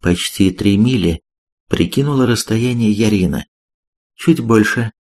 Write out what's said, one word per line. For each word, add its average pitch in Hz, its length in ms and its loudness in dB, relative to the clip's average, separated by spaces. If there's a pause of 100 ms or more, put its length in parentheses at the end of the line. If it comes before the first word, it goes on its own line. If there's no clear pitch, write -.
"Почти 90 500 0
три 101 260 0
мили", 101 440 0 (480)
прикинула 135 560 0
расстояние 117 680 0
Ярина. 101 540 0 (720)
"Чуть - 260 0
больше. 113 600 0